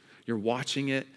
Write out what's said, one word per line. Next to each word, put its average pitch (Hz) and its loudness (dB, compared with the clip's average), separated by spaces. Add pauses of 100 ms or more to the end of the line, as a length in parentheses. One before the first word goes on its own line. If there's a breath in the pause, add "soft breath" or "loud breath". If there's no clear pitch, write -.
(240 loud breath)
You're 117 0
watching 123 0
it 135 0 (100)